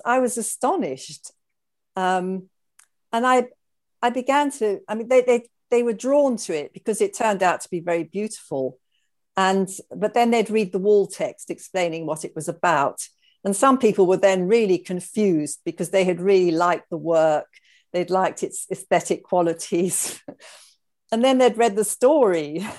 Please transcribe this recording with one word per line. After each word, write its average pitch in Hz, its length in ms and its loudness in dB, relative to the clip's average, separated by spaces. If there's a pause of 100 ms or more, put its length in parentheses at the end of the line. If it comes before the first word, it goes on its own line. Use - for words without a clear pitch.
I 247 160 2
was 240 180 0
astonished. 208 920 -6 (640)
Um, 185 540 -2 (640)
and 233 120 0
I, 254 220 4 (540)
I 240 80 2
began 269 420 0
to, 208 360 -4
I 214 80 -6
mean, 226 120 -8
they, 254 140 4
they, 240 280 0 (220)
they 240 100 4
were 233 120 -2
drawn 269 440 0
to 190 160 -8
it 147 200 -6
because - 260 -4
it 202 160 0
turned 208 260 0
out 180 200 2
to - 80 -16
be 180 100 -6
very 170 240 -2
beautiful. 156 760 -6 (600)
And, 190 320 0 (260)
but 208 180 -4
then 240 180 2
they'd 226 180 0
read 208 240 -2
the 196 60 -4
wall 202 280 4
text - 420 -8
explaining 165 560 -6
what 156 200 -6
it - 100 -16
was 156 140 -8
about. 156 580 0 (380)
And 196 100 -2
some 262 220 4
people 202 300 4
were 185 100 2
then 185 320 2
really 208 280 2
confused 180 840 -2
because 165 280 -8
they 190 120 2
had 180 160 0
really 185 320 4
liked 170 380 0
the 170 80 -8
work. 156 500 2 (460)
They'd 175 160 -2
liked 185 340 0
its - 260 -8
aesthetic - 540 -2
qualities. 170 1040 -2
<laughs> - 40 -16 (840)
And 233 80 -2
then 262 180 4
they'd 233 180 4
read 226 180 2
the 214 80 0
story 190 840 2 (140)